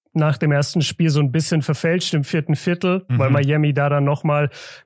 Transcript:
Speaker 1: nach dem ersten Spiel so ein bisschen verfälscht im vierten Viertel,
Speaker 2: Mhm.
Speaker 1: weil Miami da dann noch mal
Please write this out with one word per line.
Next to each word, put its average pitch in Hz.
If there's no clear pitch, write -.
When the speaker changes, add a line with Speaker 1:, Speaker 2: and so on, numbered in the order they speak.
Speaker 1:
nach 151
dem 151
ersten 143
Spiel 165
so 147
ein 143
bisschen 160
verfälscht 165
im 156
vierten 156
Viertel, 180
Speaker 2:
Mhm. 123
Speaker 1:
weil 131
Miami 147
da 143
dann 143
noch 143
mal 147